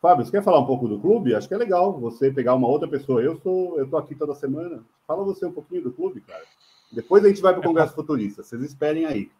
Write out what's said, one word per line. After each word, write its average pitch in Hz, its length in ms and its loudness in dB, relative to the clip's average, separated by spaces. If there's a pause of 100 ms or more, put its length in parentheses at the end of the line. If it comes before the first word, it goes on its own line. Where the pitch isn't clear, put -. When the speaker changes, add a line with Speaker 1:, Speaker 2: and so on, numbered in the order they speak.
Speaker 1:
Fábio, 180 240 6
você - 60 -8
quer 202 120 0
falar 180 160 6
um 131 60 2
pouco 127 220 -2
do 104 120 -4
clube? 160 360 2
Acho 101 120 -4
que 196 60 -6
é 196 40 -4
legal 190 420 0
você 120 320 -2
pegar 127 240 2
uma 127 120 0
outra 151 200 0
pessoa. 135 340 -2
Eu 156 180 -2
sou, 185 400 -4
eu 135 100 -4
tô 156 80 -2
aqui 151 180 -6
toda 147 200 -6
semana. 147 480 -8 (240)
Fala 175 160 -4
você 190 220 -6
um 165 60 -6
pouquinho 165 320 -10
do 127 80 -6
clube, 180 300 -8
cara. - 220 -18 (480)
Depois 180 320 4
a 202 60 8
gente 196 120 0
vai 185 120 6
pro 175 80 -2
Speaker 2:
É, - 40 -4
Speaker 1:
Congresso 160 260 2
Speaker 2:
tá. - 40 -16
Speaker 1:
Futurista. 117 480 -4
Vocês 120 180 -10
esperem 151 440 -4
aí. 117 340 -6